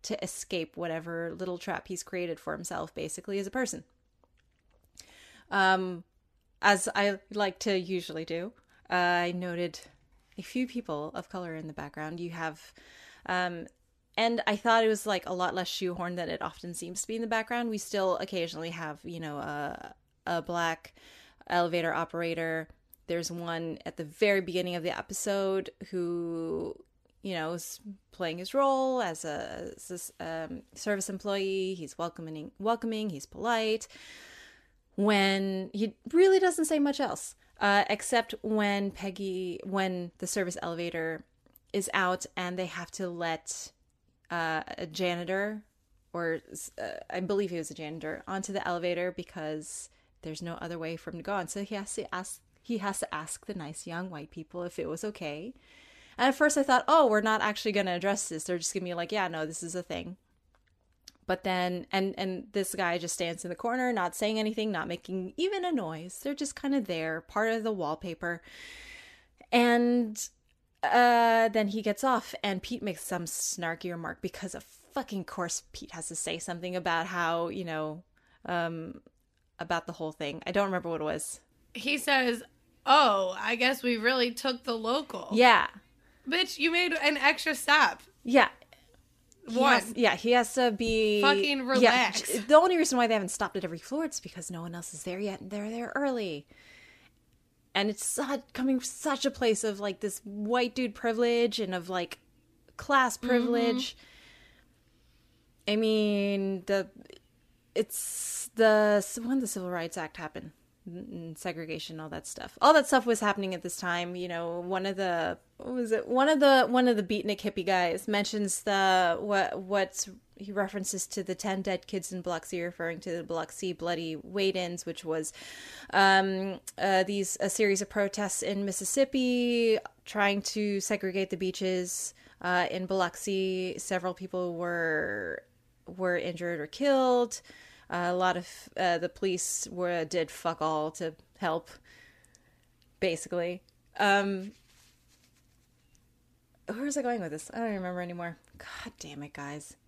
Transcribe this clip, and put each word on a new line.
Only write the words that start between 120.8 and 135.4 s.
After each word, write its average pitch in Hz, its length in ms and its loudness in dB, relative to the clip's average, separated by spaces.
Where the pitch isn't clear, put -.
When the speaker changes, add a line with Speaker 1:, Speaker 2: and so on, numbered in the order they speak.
Speaker 1:
to - 180 -6
the 180 100 -2
ten 190 280 -2
dead 185 240 -2
kids 185 260 -6
in 185 80 -6
Biloxi, 175 400 -4
referring 170 400 -4
to 185 160 -8
the 165 80 -6
Biloxi 165 480 -4
Bloody 165 500 -4
Wade-ins, 185 640 -2
which 170 180 -8
was, 160 300 -2
um, 190 640 4
uh, 190 260 4
these, 196 360 -2
a 196 80 2
series 196 320 2
of 202 80 -6
protests 202 540 -2
in 202 240 -2
Mississippi 240 1120 2
trying 202 380 2
to 208 380 0
segregate 190 500 -2
the 180 80 -4
beaches. 185 760 -2
Uh, 180 280 2
in 185 140 -4
Biloxi, 185 920 0
several 180 340 -2
people 180 440 -4
were, 160 840 -2